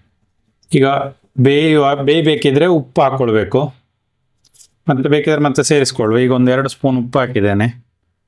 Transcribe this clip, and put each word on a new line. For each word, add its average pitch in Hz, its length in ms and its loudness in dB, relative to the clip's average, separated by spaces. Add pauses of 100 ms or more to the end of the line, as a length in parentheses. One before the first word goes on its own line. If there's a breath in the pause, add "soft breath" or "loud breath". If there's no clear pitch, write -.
(720)
ಈಗ 139 120 4 (540)
ಬೇಯುವ, 143 560 2
ಬೇಯ್ಬೇಕಿದ್ರೆ 147 680 0
ಉಪ್ಪು 165 360 -2
ಹಾಕ್ಕೊಳ್ಬೇಕು, 131 720 0 (1160)
ಮತ್ತೆ 135 200 -2
ಬೇಕಿದ್ರೆ 151 320 0
ಮತ್ತೆ 143 220 0
ಸೇರಿಸ್ಕೊಳ್ಬೇಕು. 123 600 0
ಈಗ 127 80 2
ಒಂದು 127 200 2
ಎರಡು 135 180 -2
ಸ್ಪೂನ್ 127 360 -4
ಉಪ್ಪು 120 140 -2
ಹಾಕಿದ್ದೇನೆ, 113 680 -2 (420)